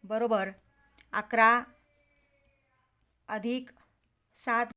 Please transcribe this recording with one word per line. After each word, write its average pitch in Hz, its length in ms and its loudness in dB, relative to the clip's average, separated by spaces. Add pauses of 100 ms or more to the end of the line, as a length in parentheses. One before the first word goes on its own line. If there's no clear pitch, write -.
बरोबर 214 460 -2 (640)
अकरा 226 500 4 (1600)
अधिक 233 420 -8 (680)
सात 240 280 -2 (120)